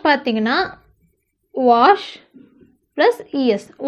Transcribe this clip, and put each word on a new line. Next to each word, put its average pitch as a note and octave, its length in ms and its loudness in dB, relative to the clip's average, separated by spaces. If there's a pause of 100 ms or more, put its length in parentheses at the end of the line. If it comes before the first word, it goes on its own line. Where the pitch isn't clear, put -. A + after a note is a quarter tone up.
பார்த்தீங்கன்னா, B3+ 500 -2 (1080)
வாஷ் B3+ 420 4 (880)
ப்ளஸ் A4 240 2 (200)
இ C4 40 0 (100)
எஸ், - 160 -10 (180)